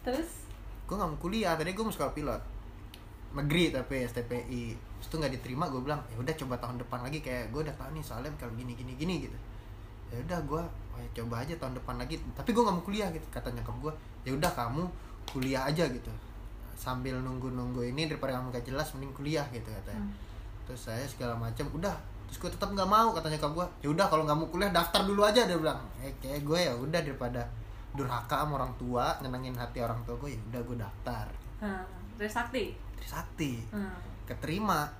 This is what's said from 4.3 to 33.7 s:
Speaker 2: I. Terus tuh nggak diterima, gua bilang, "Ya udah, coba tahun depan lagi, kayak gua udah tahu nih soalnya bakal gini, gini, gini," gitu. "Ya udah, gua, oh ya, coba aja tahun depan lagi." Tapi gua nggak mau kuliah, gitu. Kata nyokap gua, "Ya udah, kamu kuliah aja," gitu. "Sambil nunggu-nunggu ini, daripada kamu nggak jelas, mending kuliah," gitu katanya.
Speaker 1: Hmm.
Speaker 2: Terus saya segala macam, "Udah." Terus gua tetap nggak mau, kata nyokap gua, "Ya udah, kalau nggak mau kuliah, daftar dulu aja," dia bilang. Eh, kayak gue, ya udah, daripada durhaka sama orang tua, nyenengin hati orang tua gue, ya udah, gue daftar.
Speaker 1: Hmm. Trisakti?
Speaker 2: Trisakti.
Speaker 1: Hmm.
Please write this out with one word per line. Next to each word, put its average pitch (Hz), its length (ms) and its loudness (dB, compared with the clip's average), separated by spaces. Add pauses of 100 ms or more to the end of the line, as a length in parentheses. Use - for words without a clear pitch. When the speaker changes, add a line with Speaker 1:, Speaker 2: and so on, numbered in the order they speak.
Speaker 2:
I. 117 380 -4 (240)
Terus - 100 -8
tuh 160 80 -2
nggak 143 160 2
diterima, 127 340 -2
gua 139 140 0
bilang, 143 260 0
"Ya 113 120 -6
udah, 147 160 0
coba 127 240 -2
tahun 120 180 -4
depan 123 240 -4
lagi, 143 180 -2
kayak 123 300 -2
gua 143 140 0
udah 147 120 -2
tahu 143 200 -8
nih 156 80 -6
soalnya 127 320 -4
bakal 123 180 -6
gini, 123 220 -4
gini, 127 180 -6
gini," 160 220 0 (100)
gitu. - 120 -6 (760)
"Ya 117 100 -4
udah, 170 220 0
gua, 151 200 0 (280)
oh - 80 -6
ya, - 180 -6
coba 117 240 -2
aja 156 140 -2
tahun 131 180 -4
depan 123 240 -4
lagi." 143 220 -4 (160)
Tapi - 160 0
gua 226 160 8
nggak 190 100 6
mau 170 80 -2
kuliah, 202 240 0
gitu. 160 180 -4
Kata - 220 -4
nyokap 113 300 -4
gua, 147 140 -4 (280)
"Ya 127 100 -2
udah, 156 220 4
kamu 127 300 0 (420)
kuliah 131 400 0
aja," 156 220 4
gitu. 117 240 -4 (680)
"Sambil 127 420 -2
nunggu-nunggu 123 640 -2
ini, 131 220 0
daripada 135 320 0
kamu 127 160 -4
nggak 120 100 -2
jelas, 139 300 -2
mending 139 180 -8
kuliah," 143 380 0
gitu 120 180 -6
katanya. 101 320 -6
Speaker 1:
Hmm. 101 140 -2 (500)
Speaker 2:
Terus 127 240 -8
saya 117 160 -2
segala 123 320 -2
macam, 117 380 -2
"Udah." 175 180 0 (380)
Terus - 100 -8
gua 170 140 -2
tetap 196 180 0
nggak 190 160 4
mau, 220 240 10
kata 160 160 0
nyokap 151 240 2
gua, 175 140 0 (160)
"Ya 143 80 2
udah, 165 180 8
kalau 156 160 8
nggak 147 140 6
mau 160 100 2
kuliah, 185 240 4
daftar 175 320 6
dulu 202 220 8
aja," 220 180 10
dia 180 140 4
bilang. 151 240 4 (180)
Eh, 135 220 -6
kayak 143 240 -2
gue, 156 160 6
ya 160 100 6
udah, 143 300 2
daripada 123 400 -2 (520)
durhaka 135 480 2
sama 147 160 2
orang 127 200 0
tua, 123 420 2
nyenengin 127 340 -2
hati 120 240 -4
orang 117 240 0
tua 117 160 -4
gue, 139 160 -4
ya 110 160 -4
udah, 120 160 -2
gue 120 160 -4
daftar. 107 460 -4 (340)
Speaker 1:
Hmm. 196 240 -2 (320)
Trisakti? 214 560 0 (240)
Speaker 2:
Trisakti. 139 720 -4
Speaker 1:
Hmm. 180 240 -2 (320)